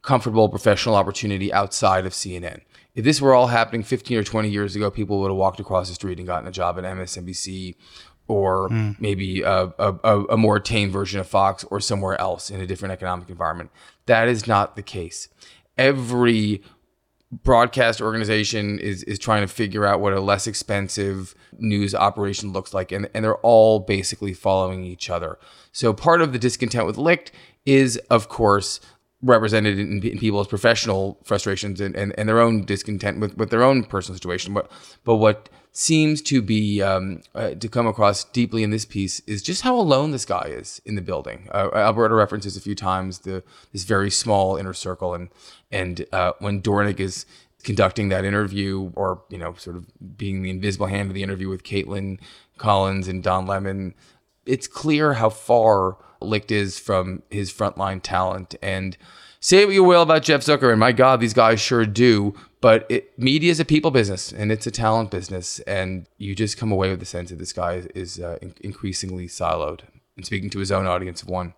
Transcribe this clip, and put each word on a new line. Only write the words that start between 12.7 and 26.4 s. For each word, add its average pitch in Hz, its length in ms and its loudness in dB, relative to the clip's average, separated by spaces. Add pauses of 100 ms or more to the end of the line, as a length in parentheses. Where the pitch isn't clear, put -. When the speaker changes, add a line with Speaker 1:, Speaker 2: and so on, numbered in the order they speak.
Speaker 1:
economic 90 360 -8
environment. 85 420 -6 (360)
That 113 220 6
is 113 180 0
not 104 300 2
the 104 60 -12
case. - 460 -12 (480)
Every 120 840 2 (680)
broadcast 120 680 2
organization 107 800 -2
is, 95 240 -6
is 98 160 -8
trying 107 240 0
to 98 100 -4
figure 104 320 -2
out 98 160 2
what 101 140 0
a 98 60 0
less 98 260 0
expensive 98 880 -4 (240)
news 104 360 0
operation 101 580 -2
looks 95 200 -8
like, 92 200 -4
and, 101 200 -6
and 110 120 -4
they're 110 140 0
all 110 420 6
basically 98 520 -4
following 92 520 -2
each 90 260 -12
other. 85 280 -6 (340)
So 113 200 0
part 170 300 4
of 147 100 0
the 123 60 -4
discontent 117 480 -2